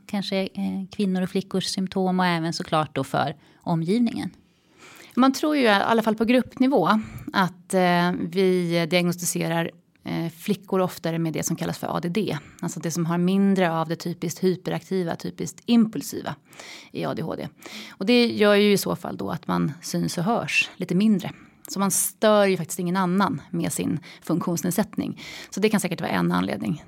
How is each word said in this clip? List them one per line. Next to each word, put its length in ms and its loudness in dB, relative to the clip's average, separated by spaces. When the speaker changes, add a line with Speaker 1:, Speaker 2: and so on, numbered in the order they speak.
Speaker 1:
kanske, 360 -2
eh, 500 -6
kvinnor 300 0
och 80 -2
flickors 360 -2
symptom 540 0
och 60 4
även 280 0
såklart 420 -2
då 80 -2
för 320 0
omgivningen? 680 0
Speaker 2:
Man 180 6
tror 220 0
ju 80 2
i 40 4
alla 340 4
fall 140 0
på 100 0
gruppnivå 760 4
att, 400 -2
eh, 460 4
vi 680 2
diagnostiserar, 840 0
eh, 280 -4
flickor 480 -4
oftare 400 -2
med 140 -2
det 100 -4
som 120 -2
kallas 220 -6
för 200 -6
A 20 -2
D 100 -4
D. 280 -2
Alltså 200 -6
det 120 -4
som 140 -2
har 120 0
mindre 540 4
av 160 -2
det 80 -4
typiskt 480 -6
hyperaktiva, 720 -2
typiskt 500 -10
impulsiva 680 0
i 140 -6
A 80 -4
D 80 -6
H 140 -6
D. 120 -10
Och 160 -10
det 220 6
gör 280 4
ju 160 6
i 60 6
så 180 -2
fall 220 -8
då 140 -6
att 160 -8
man 240 0
syns 360 -4
och 60 -2
hörs 540 0
lite 180 -4
mindre. 360 2
Så 120 -6
man 120 2
stör 540 4
ju 120 2
faktiskt 220 -8
ingen 180 -2
annan 520 0
med 240 -2
sin 260 -2
funktionsnedsättning. 1000 -2
Så 100 -8
det 100 2
kan 100 2
säkert 220 -4
vara 100 -4
en 200 2
anledning 560 -2